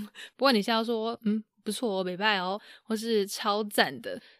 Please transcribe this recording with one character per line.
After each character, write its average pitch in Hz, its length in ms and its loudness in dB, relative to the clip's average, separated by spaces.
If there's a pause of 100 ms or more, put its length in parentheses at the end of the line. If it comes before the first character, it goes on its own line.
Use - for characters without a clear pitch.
(360)
不 262 100 0
过 277 60 6
你 220 80 6
现 202 120 0
在 - 20 4
要 226 100 2
说 226 400 -2
，“嗯， 214 180 2 (220)
不 214 80 -6
错 202 300 -2
哦， - 20 0
美 180 140 -4
拜 208 220 2
哦”， 190 200 -2 (240)
或 220 100 -4
是 220 340 2
“超 208 360 0
赞 170 380 0
的”， 95 200 -8 (180)